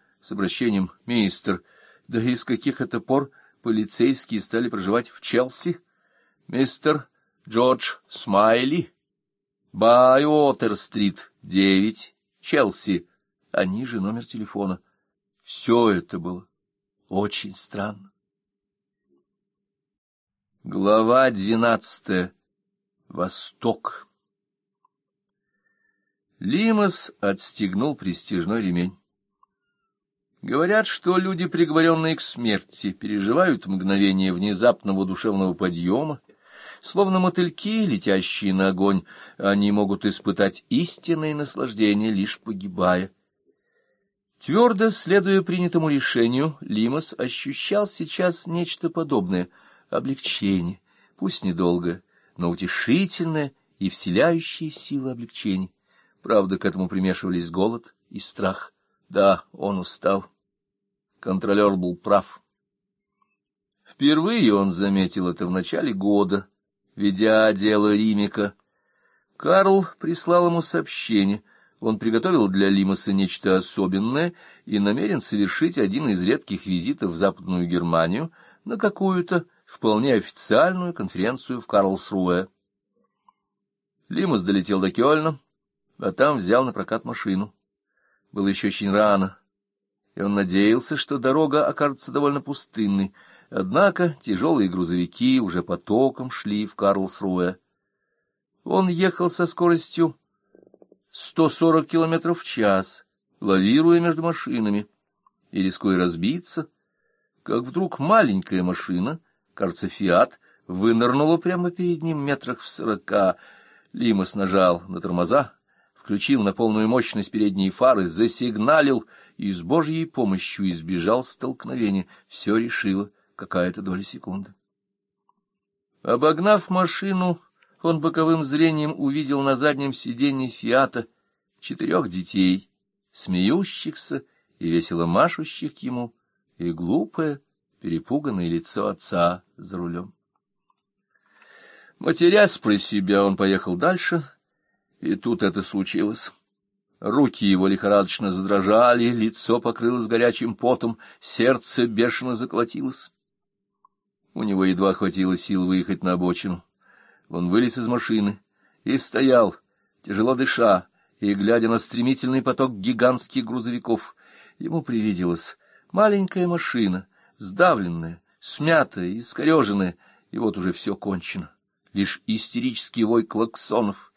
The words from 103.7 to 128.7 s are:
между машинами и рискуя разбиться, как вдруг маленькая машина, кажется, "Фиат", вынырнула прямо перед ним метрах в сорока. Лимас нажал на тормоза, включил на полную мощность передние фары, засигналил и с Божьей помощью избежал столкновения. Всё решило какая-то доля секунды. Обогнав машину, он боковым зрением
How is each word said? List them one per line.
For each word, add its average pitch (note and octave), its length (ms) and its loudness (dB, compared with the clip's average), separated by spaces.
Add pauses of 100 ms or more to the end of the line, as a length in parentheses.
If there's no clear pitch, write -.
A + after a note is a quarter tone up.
между E3 240 0
машинами A2 640 -2 (640)
и G2 100 -2
рискуя F#2+ 360 0
разбиться, F#2 720 -2 (800)
как A#2 180 -2
вдруг E3 360 -6
маленькая B2 640 2
машина, F2+ 560 -4 (340)
кажется, F#2+ 340 -6
"Фиат", F#2+ 520 2 (280)
вынырнула A#2+ 720 2
прямо F3 320 -2
перед E3+ 320 -4
ним D#3+ 160 -4
метрах C#3 420 -6
в - 80 -14
сорока. G2+ 720 -2 (560)
Лимас G2 400 0
нажал F#2 540 2
на F#2 120 -10
тормоза, F2+ 540 0 (400)
включил A2 480 -2
на G2+ 120 0
полную G#2+ 340 2
мощность A2+ 420 -2
передние G2 400 0
фары, A2 380 2
засигналил A#2 1000 2 (320)
и G2+ 160 -4
с F2 80 -8
Божьей D#3 440 0
помощью G2 640 -2
избежал F2 520 0
столкновения. A#2 840 -4 (200)
Всё - 300 -2
решило G#2 540 -2 (240)
какая-то F#2 480 -4
доля F#2+ 180 -6
секунды. F#2+ 520 -12 (1500)
Обогнав D#3+ 720 2
машину, F3+ 680 0 (440)
он D#3+ 180 2
боковым D#3+ 420 2
зрением D3+ 540 0